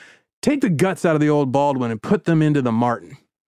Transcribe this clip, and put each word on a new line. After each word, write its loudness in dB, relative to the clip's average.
take 0
the 0
guts 0
out 2
of 0
the 2
old 0
Baldwin 0
and -8
put -2
them 2
into 2
the 0
Martin?" -2